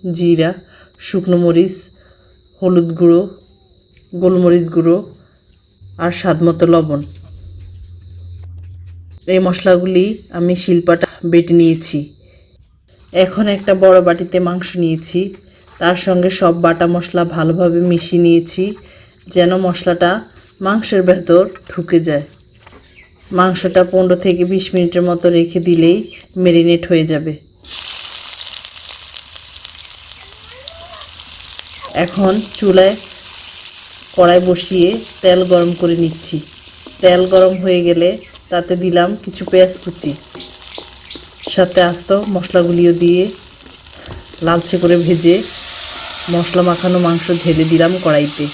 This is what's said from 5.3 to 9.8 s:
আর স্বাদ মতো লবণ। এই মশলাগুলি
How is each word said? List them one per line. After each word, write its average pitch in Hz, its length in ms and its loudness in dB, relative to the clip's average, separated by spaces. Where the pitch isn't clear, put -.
আর 170 140 -4
স্বাদ 165 320 -2
মতো 170 240 2
লবণ। 156 340 0
এই 185 120 2
মশলাগুলি 185 680 2